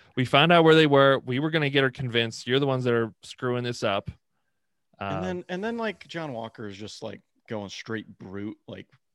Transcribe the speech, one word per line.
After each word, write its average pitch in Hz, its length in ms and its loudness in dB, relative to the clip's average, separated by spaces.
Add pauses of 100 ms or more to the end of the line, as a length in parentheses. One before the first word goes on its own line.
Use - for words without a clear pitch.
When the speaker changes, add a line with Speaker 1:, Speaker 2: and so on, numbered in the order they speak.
(160)
Speaker 1:
we 127 80 0
found 147 280 6
out 170 140 8
where 160 100 8
they 160 120 8
were. 139 380 6
We 127 140 -4
were 156 100 -2
gonna 151 220 -2
get 143 100 2
her 135 80 2
convinced. 117 560 -4
You're 127 140 0
the 143 80 -2
ones 131 160 -2
that 120 100 0
are 117 180 -2 (120)
screwing 123 400 -6
this 120 180 -8
up." 104 300 -2 (880)
Speaker 2:
And 196 180 -6
Speaker 1:
Um, 185 60 -6
Speaker 2:
then, 180 260 -8
and 185 140 -10
then, 233 140 -8
like, 214 300 -10
John 156 240 -10
Walker 113 360 -12
is 98 100 -14
just, 104 240 -16
like, 101 200 -14 (280)
going 101 200 -10
straight - 380 -12 (120)
brute, 101 380 -14 (100)
like, - 200 -18 (280)